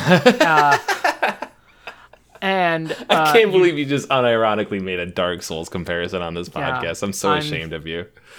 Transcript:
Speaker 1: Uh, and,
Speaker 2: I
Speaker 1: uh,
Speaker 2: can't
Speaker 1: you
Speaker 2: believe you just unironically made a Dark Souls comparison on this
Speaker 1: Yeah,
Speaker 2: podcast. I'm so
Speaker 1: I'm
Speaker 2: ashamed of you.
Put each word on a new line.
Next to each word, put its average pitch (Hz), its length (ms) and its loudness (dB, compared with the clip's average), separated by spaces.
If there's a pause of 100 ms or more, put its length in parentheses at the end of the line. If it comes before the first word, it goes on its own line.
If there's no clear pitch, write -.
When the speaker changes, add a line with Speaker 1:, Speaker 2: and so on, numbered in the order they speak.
(420)
Speaker 1:
Uh, 151 360 4 (1700)
and, 170 480 0 (160)
Speaker 2:
I - 60 2
Speaker 1:
uh, 156 200 4
Speaker 2:
can't 226 120 6
Speaker 1:
you 202 60 0
Speaker 2:
believe 180 260 4
you 147 80 -2
just 139 240 -2
unironically 113 720 2
made 92 180 -4
a 87 60 -4
Dark 87 380 -4
Souls 82 260 -8
comparison 87 540 -4
on 82 100 -8
this 87 220 -8
Speaker 1:
Yeah, - 260 -6
Speaker 2:
podcast. 85 220 -6
I'm 98 100 -4
so - 160 -2
Speaker 1:
I'm 151 80 2
Speaker 2:
ashamed 82 340 -8
of 80 140 -10
you. 85 220 -8 (320)